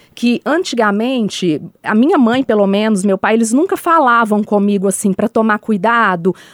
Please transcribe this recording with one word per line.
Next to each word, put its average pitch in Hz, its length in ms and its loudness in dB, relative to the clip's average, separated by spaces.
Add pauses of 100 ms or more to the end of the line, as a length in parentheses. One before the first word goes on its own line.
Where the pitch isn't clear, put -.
(160)
que, 240 280 0
antigamente, 226 1160 -2 (220)
a 185 100 -2
minha 294 240 4
mãe, 247 240 2
pelo 214 240 0
menos, 202 380 0
meu 196 120 2
pai, 208 180 0
eles 226 180 0
nunca 339 240 0
falavam 233 680 2
comigo, 202 460 0
assim, 190 240 0
pra 202 160 -2
tomar 208 320 0
cuidado 202 760 0 (180)